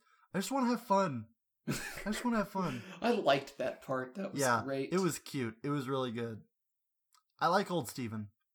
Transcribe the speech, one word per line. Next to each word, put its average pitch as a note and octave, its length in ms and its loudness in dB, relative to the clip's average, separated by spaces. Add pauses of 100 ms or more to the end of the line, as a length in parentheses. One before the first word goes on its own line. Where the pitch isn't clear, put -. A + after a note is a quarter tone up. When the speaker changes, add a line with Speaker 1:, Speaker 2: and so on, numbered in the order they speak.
(320)
Speaker 1:
I F3+ 60 -2
just F#3+ 120 -2
wanna C4 200 2
have A#3 100 2
fun. E3 460 2 (420)
I - 60 0 (320)
just G#3+ 180 -2
wanna A#3 140 2
have G3 100 0
fun." D#3+ 320 -2 (120)
Speaker 2:
<laughs> - 100 -14
I A#3 80 4
liked C#3+ 480 2
that - 260 -4
part. B2+ 300 -4
That - 180 -6
was C#3+ 80 -2
Speaker 1:
Yeah, A#2+ 240 4
Speaker 2:
great. C3+ 260 -2
Speaker 1:
it F3+ 100 2
was E3+ 180 2
cute. A#2+ 440 -4
It D3 60 -2
was C#3+ 180 0
really C3 260 0
good. A2+ 280 -6 (1000)
I E3 80 4
like F#3+ 220 4
old D#3+ 200 0
Steven. G#2+ 380 -6 (260)